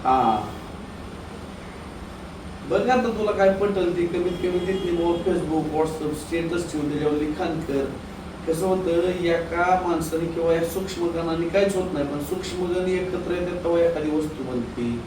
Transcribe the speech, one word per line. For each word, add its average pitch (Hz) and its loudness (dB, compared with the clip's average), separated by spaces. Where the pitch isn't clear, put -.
हा, 123 4
बघ 202 4
आता 233 4
तुला 208 0
काय 196 6
पटल 190 2
ते, 170 2
कमीत 175 0
कमी 180 0
तिथली 180 0
मग 170 2
Facebook, 156 0
WhatsApp 151 0
स्टेटस 165 -4
ठेवून 147 -2
त्याच्यावर 151 0
लिखाण 156 -2
कर. 139 -2
कसं 160 0
होतं, 185 2
एका 175 2
माणसाने 160 0
किंवा 165 2
या 170 2
सूक्ष्मगणाने 170 -2
काहीच 190 4
होत 175 0
नाही, 143 0
पण 147 -4
सूक्ष्मगण 180 -2
एकत्र 180 -2
येतात 175 -2
तेव्हा 170 4
एखादी 156 2
वस्तू 147 -2
बनते. 120 -2